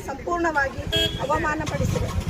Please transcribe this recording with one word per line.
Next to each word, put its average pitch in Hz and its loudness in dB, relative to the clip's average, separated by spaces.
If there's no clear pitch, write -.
ಸಂಪೂರ್ಣವಾಗಿ 294 0
ಅವಮಾನಪಡಿಸಿದೆ. 302 0